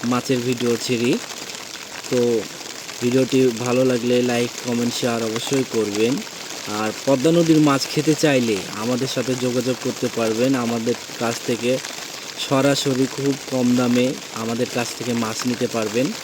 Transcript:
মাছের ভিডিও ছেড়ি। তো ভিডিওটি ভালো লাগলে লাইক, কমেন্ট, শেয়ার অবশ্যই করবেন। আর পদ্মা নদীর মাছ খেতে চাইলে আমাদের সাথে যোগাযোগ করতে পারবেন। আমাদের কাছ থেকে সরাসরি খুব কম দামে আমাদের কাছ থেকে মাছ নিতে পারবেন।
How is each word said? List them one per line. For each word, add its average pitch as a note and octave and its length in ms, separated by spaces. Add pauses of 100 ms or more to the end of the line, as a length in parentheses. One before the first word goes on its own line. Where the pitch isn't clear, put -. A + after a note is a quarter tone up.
(120)
মাছের B2 360
ভিডিও A#2+ 260 (120)
ছেড়ি। A#2+ 260 (960)
তো B2+ 100 (840)
ভিডিওটি B2+ 380 (260)
ভালো B2 160 (100)
লাগলে A#2+ 240 (160)
লাইক, A#2+ 200 (140)
কমেন্ট, A#2+ 340
শেয়ার A#2 300
অবশ্যই A#2+ 360 (100)
করবেন। A2 380 (680)
আর G#2+ 100 (160)
পদ্মা C3+ 320
নদীর D#3+ 300
মাছ C#3 140 (100)
খেতে D3+ 220 (100)
চাইলে B2 320 (260)
আমাদের B2 340
সাথে B2+ 180 (100)
যোগাযোগ B2 320 (100)
করতে B2 220 (100)
পারবেন। A#2 340 (140)
আমাদের A#2 300 (260)
কাছ A2+ 140 (120)
থেকে A#2+ 240 (760)
সরাসরি C3+ 600 (120)
খুব C#3 160 (180)
কম B2+ 160 (120)
দামে B2 280 (340)
আমাদের A#2 340
কাছ A#2+ 120 (100)
থেকে A#2+ 160 (100)
মাছ A2 140 (120)
নিতে A#2+ 260
পারবেন। A2+ 320 (160)